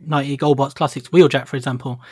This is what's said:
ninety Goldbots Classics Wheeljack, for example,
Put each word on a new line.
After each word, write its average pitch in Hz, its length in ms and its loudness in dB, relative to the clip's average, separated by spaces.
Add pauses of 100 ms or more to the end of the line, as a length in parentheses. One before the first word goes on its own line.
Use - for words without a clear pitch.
ninety 143 320 -2
Goldbots 139 380 2
Classics 139 340 -6
Wheeljack, 151 380 4
for 143 100 -8
example, 123 420 -8 (120)